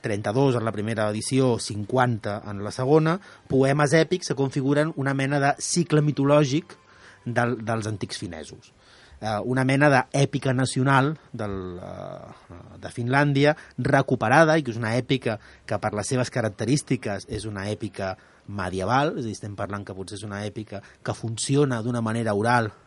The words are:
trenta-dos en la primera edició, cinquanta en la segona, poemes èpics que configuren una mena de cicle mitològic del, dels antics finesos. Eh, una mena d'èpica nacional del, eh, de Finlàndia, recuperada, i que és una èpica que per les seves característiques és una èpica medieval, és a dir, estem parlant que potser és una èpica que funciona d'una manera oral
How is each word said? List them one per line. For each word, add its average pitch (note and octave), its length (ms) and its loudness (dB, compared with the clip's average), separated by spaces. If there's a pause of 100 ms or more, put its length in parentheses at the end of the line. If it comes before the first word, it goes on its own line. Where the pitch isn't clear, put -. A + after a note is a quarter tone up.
trenta-dos A2+ 560 0
en A2 80 -2
la A2 80 -2
primera G#2+ 380 -2
edició, A#2+ 500 0
cinquanta A2 760 -2 (100)
en G2+ 160 -8
la G#2 80 -6
segona, D#3 460 2 (320)
poemes C#3 420 4
èpics E3 380 2
que B2 80 -4
configuren C#3+ 580 0
una C#3 160 -2
mena C3+ 260 0
de C#3 120 2 (100)
cicle D3+ 400 2
mitològic D3 720 2 (480)
del, A#2+ 400 0
dels A2 240 -2
antics A2 320 -6
finesos. - 540 -14 (500)
Eh, G#2+ 140 -2 (100)
una B2+ 180 0
mena C#3 300 4
d'èpica C3 640 2
nacional C3+ 540 2 (260)
del, F#2+ 400 -6
eh, F#2 800 -14 (240)
de - 80 -10
Finlàndia, C#3 640 4 (240)
recuperada, C3+ 800 4
i D3 80 0
que A#2 80 -6
és A2 80 -6
una A2+ 160 -2
èpica A#2+ 400 -2 (320)
que G#2+ 80 -2
per G#2+ 160 -2
les G#2 160 -4
seves B2+ 240 -2
característiques A2+ 960 -2
és G#2+ 160 -8
una G2+ 240 -6
èpica G2+ 460 -6 (320)
medieval, G2+ 720 -2
és A#2+ 80 -8
a - 0 -
dir, G2+ 100 -8
estem G#2 180 -12
parlant G2+ 300 -8
que G#2 80 -12
potser F#2+ 240 -12
és G2 80 -12
una G2+ 240 -8
èpica G#2 320 -12 (240)
que A#2+ 80 -4
funciona B2 720 -2
d'una A#2+ 160 -2
manera A2 320 -2
oral A2+ 380 2 (160)